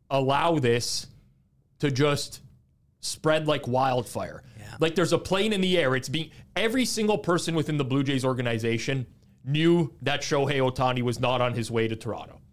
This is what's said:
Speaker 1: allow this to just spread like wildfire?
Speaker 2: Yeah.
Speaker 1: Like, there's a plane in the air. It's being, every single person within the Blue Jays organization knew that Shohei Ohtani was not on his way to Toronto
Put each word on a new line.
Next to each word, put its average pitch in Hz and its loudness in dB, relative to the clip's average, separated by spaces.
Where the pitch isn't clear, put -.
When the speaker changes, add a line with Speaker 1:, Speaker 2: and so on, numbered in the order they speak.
Speaker 1:
allow 143 2
this 120 0
to 147 0
just 143 0
spread 156 0
like 147 0
wildfire? 123 -2
Speaker 2:
Yeah. - -18
Speaker 1:
Like, 160 0
there's 170 2
a 160 6
plane 196 0
in 190 0
the 180 2
air. 131 2
It's 131 -4
being, 156 -4
every 226 0
single 214 0
person 170 0
within 151 0
the 139 0
Blue 135 0
Jays 135 0
organization 120 -2
knew 160 2
that 139 -2
Shohei 143 0
Ohtani 127 0
was 120 -2
not 127 0
on 123 0
his 113 -4
way 113 0
to 110 -4
Toronto - -10